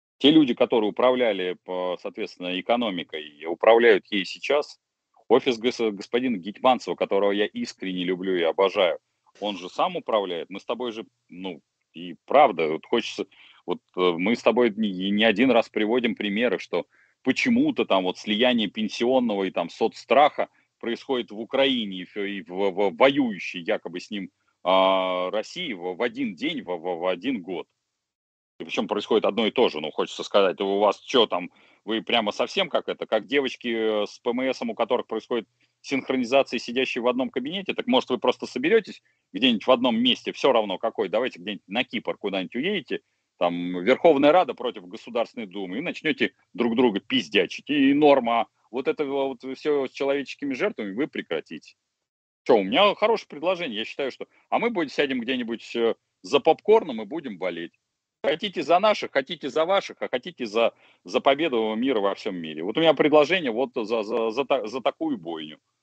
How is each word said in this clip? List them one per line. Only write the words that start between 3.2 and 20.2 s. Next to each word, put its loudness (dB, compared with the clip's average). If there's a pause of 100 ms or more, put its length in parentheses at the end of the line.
и -20
управляют 6
ей -2
сейчас, -4 (500)
офис 4
гос-, -2
господина -2
Гетманцева, 0
которого 0
я 0
искренне -8
люблю -2
и 0
обожаю, 2 (420)
он -6
же -12
сам -2
управляет. -4
Мы -12
с -20
тобой -6
же, -10 (220)
ну, -12 (320)
и -14 (120)
правда, 4
вот -4
хочется, -4 (400)
вот, -4 (180)
э, -2 (160)
мы 0
с -8
тобой 4
не, -2
не 2
один 4
раз 4
приводим -2
примеры, -2
что -6 (380)
почему-то 2
там 2
вот -2
слияние 0
пенсионного 0
и -2
там -4
соцстраха 2 (300)